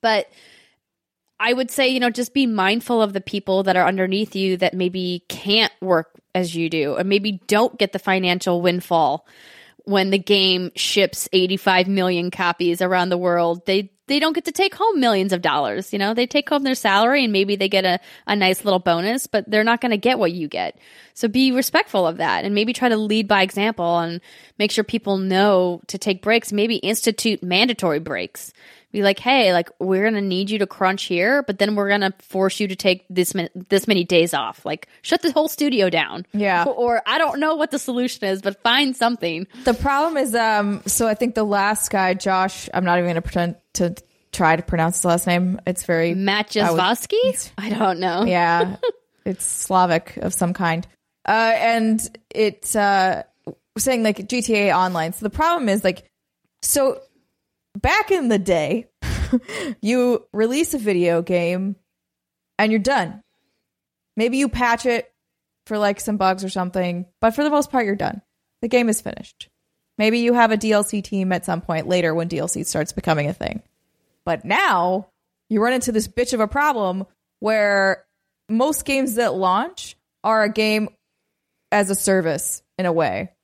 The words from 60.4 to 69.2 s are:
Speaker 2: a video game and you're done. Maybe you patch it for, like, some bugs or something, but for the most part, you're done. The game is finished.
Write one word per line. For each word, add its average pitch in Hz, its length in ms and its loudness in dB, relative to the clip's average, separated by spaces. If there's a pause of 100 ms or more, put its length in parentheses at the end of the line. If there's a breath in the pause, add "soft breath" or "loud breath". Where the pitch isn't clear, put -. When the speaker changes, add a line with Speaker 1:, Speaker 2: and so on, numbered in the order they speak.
Speaker 2:
a 294 60 -2
video 175 420 0
game 180 540 -2 (840)
and 214 140 2
you're 220 80 2
done. 214 420 -2 (960)
Maybe 233 200 0
you 269 120 0
patch 233 380 0
it 233 240 -2 (560)
for, 214 100 -4
like, 202 220 0
some 214 180 -2
bugs 190 260 0
or 190 60 -6
something, 180 560 -4 (160)
but 226 140 2
for 285 80 0
the 294 80 2
most 294 200 0
part, 247 140 0
you're 202 100 -2
done. - 280 -6 (400)
The 233 40 -4
game 240 220 2
is 214 120 0
finished. - 480 -14 (480)